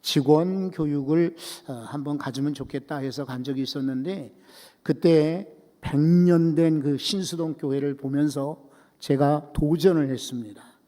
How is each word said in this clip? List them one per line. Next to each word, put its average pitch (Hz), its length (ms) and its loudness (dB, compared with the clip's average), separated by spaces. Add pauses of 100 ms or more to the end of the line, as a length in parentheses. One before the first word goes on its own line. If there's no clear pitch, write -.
직원 175 680 2
교육을, 156 640 -2 (320)
어, 139 60 -10 (120)
한번 147 320 -6
가지면 139 360 -4
좋겠다 139 440 -10
해서 135 280 -6
간 127 180 -8
적이 135 200 -6
있었는데, 135 720 -6 (480)
그때 160 720 2 (280)
백 - 180 -2
년 170 560 6
된 160 260 2
그 143 160 -2
신수동 165 580 -4
교회를 139 420 -4
보면서 143 680 -2 (360)
제가 143 540 2
도전을 156 560 2
했습니다. 117 540 -8 (240)